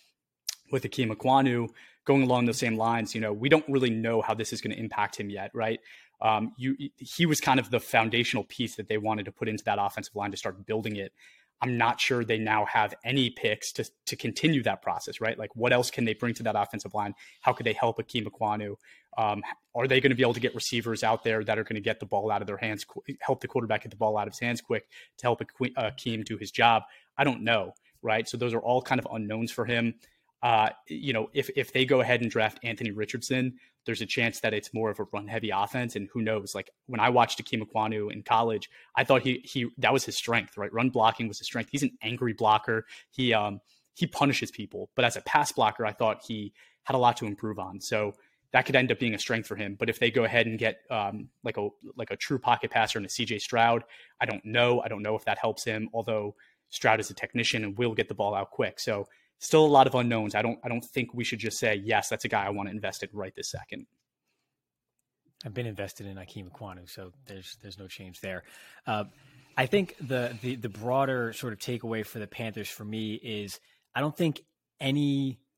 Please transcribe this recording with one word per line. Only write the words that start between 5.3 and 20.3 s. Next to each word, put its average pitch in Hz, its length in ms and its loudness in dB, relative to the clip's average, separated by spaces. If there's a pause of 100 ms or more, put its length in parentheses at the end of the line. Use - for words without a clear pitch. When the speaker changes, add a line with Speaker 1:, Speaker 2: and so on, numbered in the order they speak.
Speaker 1:
right? 113 280 -2 (400)
Um, 110 360 2
you, 131 200 -2 (180)
he 165 300 0
was 151 160 4
kind 135 180 4
of 117 120 -4
the 117 100 2
foundational 117 640 2
piece - 320 -6
that 104 100 -8
they 107 100 0
wanted 107 280 -2
to 101 80 -12
put 113 160 -4
into 107 160 -4
that 104 160 0
offensive 101 340 -4
line 101 160 -4
to 98 60 -10
start 95 280 -8
building 107 300 -4
it. 98 160 -8 (480)
I'm 127 160 0
not 117 240 4
sure 123 240 2
they 110 140 2
now 107 280 2
have 107 280 2 (100)
any 123 280 2
picks - 420 -2
to, - 160 -6 (160)
to - 100 -6
continue 135 460 0
that 107 220 -2
process, - 360 -6
right? 113 200 -2
Like, 107 160 -10
what 123 180 2
else 120 160 4
can 120 160 -2
they 110 80 0
bring 117 220 -2
to 120 80 -10
that 107 120 0
offensive 104 380 -4
line? 104 220 -4 (260)
How 127 100 4
could 117 140 -2
they 110 80 2
help 117 240 0
Akeem 110 300 -4
Ekwonu? 107 480 -4 (420)
Um, 104 240 0 (320)
are 120 140 0
they 131 120 6
gonna 131 140 4
be 120 80 2
able 120 140 4